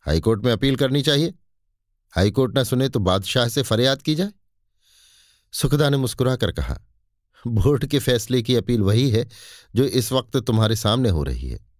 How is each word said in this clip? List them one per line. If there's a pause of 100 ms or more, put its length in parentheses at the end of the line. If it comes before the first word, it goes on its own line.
हाईकोर्ट
में
अपील
करनी
चाहिए। (800)
हाईकोर्ट
न
सुने
तो
बादशाह
से
फरियाद
की
जाए। (1160)
सुखदा
ने
मुस्कुराकर
कहा, (680)
"बोर्ड
के
फैसले
की
अपील
वही
है (480)
जो
इस
वक्त
तुम्हारे
सामने
हो
रही
है। (120)